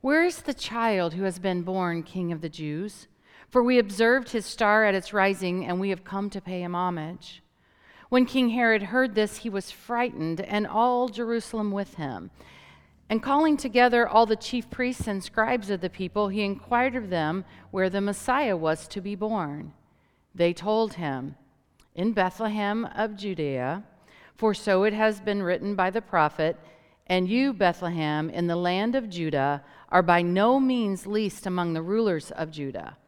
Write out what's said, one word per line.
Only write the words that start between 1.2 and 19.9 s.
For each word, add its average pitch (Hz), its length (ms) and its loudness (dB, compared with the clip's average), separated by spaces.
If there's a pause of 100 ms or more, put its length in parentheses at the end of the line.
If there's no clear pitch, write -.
has 185 140 -2
been 180 240 -2
born 175 400 -2
King 170 300 -6
of 160 100 -6
the 165 80 -6
Jews? 156 560 -8 (420)
For 247 140 4
we 247 160 6
observed 226 520 2
his 220 180 -4
star 214 380 4
at 196 100 4
its 190 180 -4
rising, 190 500 2
and 180 160 -2
we 196 100 -2
have 185 140 -4
come 196 280 -6
to 196 100 -10
pay 180 220 -8
him 175 100 -6
homage." 175 720 -6 (680)
When 254 160 6
King 254 240 2
Herod 226 340 2
heard 233 300 0
this, 214 240 0
he 233 140 -8
was 190 180 -6
frightened, 196 720 -4
and 208 240 0
all 247 440 2
Jerusalem 220 600 -4
with 196 240 -4
him. 123 360 -8 (760)
And 220 140 0
calling 302 340 4
together 240 520 4
all 226 180 6
the 220 100 0
chief 233 360 -4
priests 247 360 -2
and 196 160 -4
scribes 220 460 -2
of 190 120 -2
the 180 100 -4
people, 196 380 -2
he 208 140 -2
inquired 240 520 -2
of 208 160 -6
them 170 340 -2 (240)
where 185 200 0
the 196 120 -2
Messiah 208 560 0
was 160 300 -2
to 202 140 -10
be 202 120 -8
born. 175 600 -6 (640)